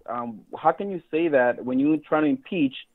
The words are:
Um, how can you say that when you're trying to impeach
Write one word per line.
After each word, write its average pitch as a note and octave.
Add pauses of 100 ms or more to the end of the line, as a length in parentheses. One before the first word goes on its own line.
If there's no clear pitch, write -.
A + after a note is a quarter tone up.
Um, A#2 (180)
how D#3+
can G3+
you F3+ (120)
say E3
that B2
when B2+
you're D3+
trying D#3
to D3+
impeach C#3 (200)